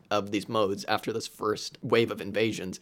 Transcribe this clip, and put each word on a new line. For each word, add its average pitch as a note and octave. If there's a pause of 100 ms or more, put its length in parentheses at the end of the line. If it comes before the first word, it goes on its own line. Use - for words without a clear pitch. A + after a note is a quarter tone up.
of G2+
these G2+
modes G2+
after G#2+
this A2
first -
wave A#2
of G#2
invasions, G2